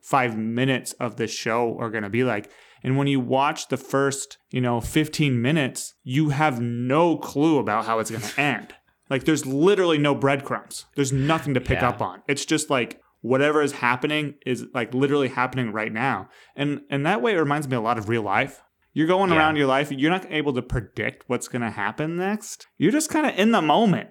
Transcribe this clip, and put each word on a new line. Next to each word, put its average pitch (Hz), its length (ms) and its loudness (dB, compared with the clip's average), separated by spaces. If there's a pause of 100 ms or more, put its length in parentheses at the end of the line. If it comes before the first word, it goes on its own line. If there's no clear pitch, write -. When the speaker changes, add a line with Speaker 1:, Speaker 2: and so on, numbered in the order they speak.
Speaker 1:
five 123 380 0
minutes 123 560 -2
of 120 220 -6
the 117 100 -2
show 117 540 -2
are 117 100 -4
gonna 107 200 -6
be 117 120 0
like. 110 260 -2 (360)
And 131 120 0
when 139 120 2
you 139 100 2
watch 131 480 0
the 131 100 -4
first, 135 640 -2 (120)
you 131 100 -2
know, 123 200 0
fifteen 151 640 0
minutes, 131 520 -2 (100)
you 147 240 0
have 139 320 0
no 127 560 2
clue 151 420 2
about 104 280 0
how 113 120 0
it's 110 140 -4
gonna 110 200 -8
Speaker 2:
<laughs> - 60 -6
Speaker 1:
end. 139 360 -2 (360)
Like, 131 140 -2
there's 156 200 2
literally 170 540 4
no 147 160 4
breadcrumbs. 131 720 -2 (100)
There's 131 180 0
nothing 143 420 0
to 123 60 4
pick - 200 0
Speaker 2:
Yeah. 123 80 4
Speaker 1:
up 113 120 -2
on. 95 280 -6
It's 139 160 -2
just, 151 260 -2
like, 123 300 -2 (220)
whatever 143 400 2
is 143 100 0
happening 143 640 0 (100)
is, 127 300 -4
like, 113 200 -4
literally 139 340 2
happening 123 440 -2
right 110 200 -4
now. 113 360 -2 (260)
And, 143 360 -2
and 139 160 -2
that 208 160 0
way 233 120 0
it 175 40 2
reminds 147 300 0
me 127 80 -2
a 117 40 0
lot 113 180 0
of 101 100 -6
real 117 140 0
life. 107 400 -2 (300)
You're 151 160 2
going 185 220 4
Speaker 2:
Yeah. 165 80 4
Speaker 1:
around 156 180 4
your 147 100 2
life, 139 240 2
you're 139 200 0
not 185 200 0
able 147 240 0
to 127 80 -2
predict - 680 -6
what's 120 200 -4
gonna 120 240 -4
happen 127 440 -4
next. 202 500 -6 (120)
You're 160 140 4
just 311 180 0
kinda 302 300 0
in 214 100 6
the 208 120 2
moment. 156 480 2